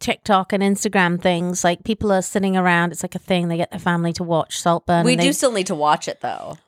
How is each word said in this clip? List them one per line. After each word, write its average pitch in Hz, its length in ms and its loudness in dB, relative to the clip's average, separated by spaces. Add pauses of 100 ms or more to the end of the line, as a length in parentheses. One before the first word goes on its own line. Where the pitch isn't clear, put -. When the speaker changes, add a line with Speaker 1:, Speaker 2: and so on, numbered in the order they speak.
Speaker 1:
TikTok 190 520 0
and 196 100 2
Instagram 196 580 2
things, 180 440 0
like, 175 180 2
people 214 300 0
are 185 100 2
sitting 190 360 0
around, 175 340 2
it's - 100 -12
like 180 120 -8
a 180 40 -8
thing, 175 300 -2
they 170 80 -2
get 170 140 -2
their 180 100 -10
family 170 340 0
to - 80 -6
watch 165 380 -2
Saltburn 170 460 2
Speaker 2:
We 254 80 4
Speaker 1:
and - 80 0
Speaker 2:
do - 60 4
Speaker 1:
they 285 40 0
Speaker 2:
still 269 200 0
need 185 160 -2
to 190 60 -4
watch 151 340 0
it, - 120 -8
though. 123 480 -8